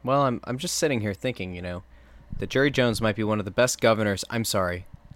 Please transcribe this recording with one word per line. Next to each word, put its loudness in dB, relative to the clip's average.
Well, 2
I'm, 0
I'm -6
just -4
sitting 2
here -2
thinking, -6
you -10
know, -6
that -6
Jerry 4
Jones 2
might 2
be -2
one 0
of -4
the -6
best 2
governors. 4
I'm -2
sorry. -2